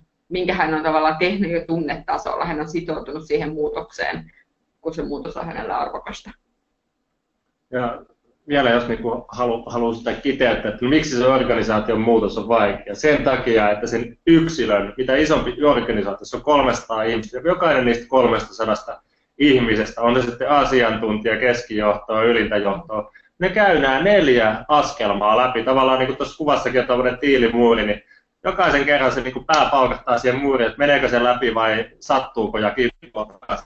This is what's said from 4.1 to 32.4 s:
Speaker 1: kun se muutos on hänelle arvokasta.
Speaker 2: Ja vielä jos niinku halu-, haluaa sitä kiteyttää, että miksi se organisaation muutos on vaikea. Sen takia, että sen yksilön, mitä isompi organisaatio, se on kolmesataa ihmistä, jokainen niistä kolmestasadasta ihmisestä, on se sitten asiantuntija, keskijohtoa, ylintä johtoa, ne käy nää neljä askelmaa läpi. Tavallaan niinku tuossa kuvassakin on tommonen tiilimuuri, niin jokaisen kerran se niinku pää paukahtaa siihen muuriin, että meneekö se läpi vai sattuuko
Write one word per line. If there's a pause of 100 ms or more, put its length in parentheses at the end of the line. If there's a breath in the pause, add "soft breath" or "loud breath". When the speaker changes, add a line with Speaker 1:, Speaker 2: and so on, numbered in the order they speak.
Speaker 1:
kun
se
muutos
on
hänelle
arvokasta. (1400)
Speaker 2:
Ja (460)
vielä
jos
niinku
halu-,
haluaa
sitä
kiteyttää,
että
miksi
se
organisaation
muutos
on
vaikea.
Sen
takia,
että
sen (100)
yksilön,
mitä
isompi
organisaatio,
se
on
kolmesataa
ihmistä,
jokainen
niistä
kolmestasadasta (360)
ihmisestä,
on
se
sitten
asiantuntija,
keskijohtoa,
ylintä
johtoa, (280 soft breath)
ne
käy
nää
neljä
askelmaa
läpi.
Tavallaan
niinku
tuossa
kuvassakin
on
tommonen
tiilimuuri,
niin (400 soft breath)
jokaisen
kerran
se
niinku
pää
paukahtaa
siihen
muuriin,
että
meneekö
se
läpi
vai (100)
sattuuko